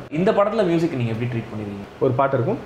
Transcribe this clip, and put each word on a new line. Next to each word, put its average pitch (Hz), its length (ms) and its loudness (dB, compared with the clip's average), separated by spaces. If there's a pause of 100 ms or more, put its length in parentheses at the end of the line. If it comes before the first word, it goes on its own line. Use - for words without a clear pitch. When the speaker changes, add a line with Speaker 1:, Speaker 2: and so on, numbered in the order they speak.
(120)
Speaker 1:
இந்த 160 200 2
படத்துல 208 340 2
மியூசிக் 170 300 2
நீங்க 117 160 0
எப்படி 120 200 -4
ட்ரீட் 117 100 -2
பண்ணுவீங்க? 101 440 -8 (140)
Speaker 2:
ஒரு 127 140 2
பாட்டு 135 240 2
இருக்கும், 139 280 0